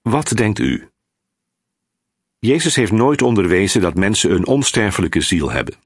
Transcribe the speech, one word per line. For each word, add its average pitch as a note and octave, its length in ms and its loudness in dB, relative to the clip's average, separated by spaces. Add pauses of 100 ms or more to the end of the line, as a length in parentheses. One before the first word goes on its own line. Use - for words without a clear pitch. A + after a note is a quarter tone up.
Wat B2+ 360 -2
denkt G#2+ 220 0
u? B1+ 300 -4 (1500)
Jezus D3+ 360 0
heeft A2+ 160 0
nooit C3 300 2
onderwezen G2 600 2
dat E2+ 140 0
mensen G2 360 0
een F#3 160 0
onsterfelijke G#2+ 760 0
ziel D#2 300 -2
hebben. C2 220 -6 (120)